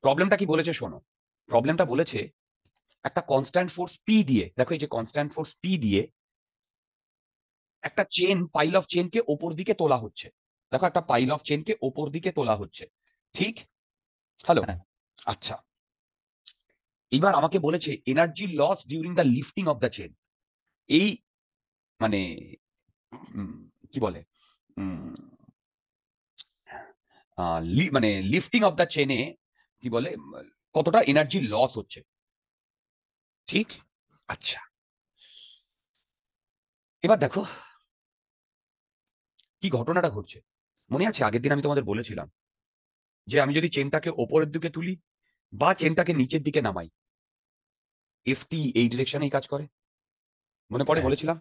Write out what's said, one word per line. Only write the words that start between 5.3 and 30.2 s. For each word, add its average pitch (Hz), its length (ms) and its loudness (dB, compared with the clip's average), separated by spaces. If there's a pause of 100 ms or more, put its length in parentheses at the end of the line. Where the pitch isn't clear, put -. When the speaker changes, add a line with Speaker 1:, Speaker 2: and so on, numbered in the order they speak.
Speaker 1:
ফোর্স - 180 -8 (100)
পি 185 180 -2
দিয়ে 101 220 2 (1800)
একটা - 260 -2
চেন, 185 360 2
pile 160 300 0
of 185 120 2
চেইনকে 175 400 0
ওপর 151 240 -2
দিকে 185 220 -2
তোলা 147 240 2
হচ্ছে। - 280 -10 (460)
দেখো 131 140 0
একটা 175 220 2
pile 127 240 4
of 147 100 -2
চেইনকে 151 300 -2 (100)
ওপর 135 260 -4
দিকে 165 240 -4
তোলা 117 240 0
হচ্ছে। 98 280 -12 (500)
ঠিক? 220 200 -2 (920)
হ্যালো? 156 180 2
Speaker 2:
হ্যাঁ। 90 180 -6 (460)
Speaker 1:
আচ্ছা। - 280 -6 (1600)
এবার 170 220 6
আমাকে 170 240 2
বলেছে 160 320 0 (160)
energy 160 480 0
loss 156 320 2
during 160 280 -6
the 165 120 4
lifting 131 400 0
of 143 140 0
the 120 100 0
chain। 87 200 -14 (800)
এই 180 180 4 (920)
মানে, 107 200 0 (1120)
উম, 101 200 -10 (340)
কি 135 120 -8
বলে? 90 200 -4 (560)
উম, 92 380 -8 (2250)
আহ, 85 200 -2 (100)
লি-, 143 240 0
মানে 123 160 2 (160)
lifting 180 380 0
of 185 120 4
the 170 120 2
chain-এ 135 340 -2 (640)
কি 127 60 -8
বলে, 117 240 -2
উম, - 200 -16 (420)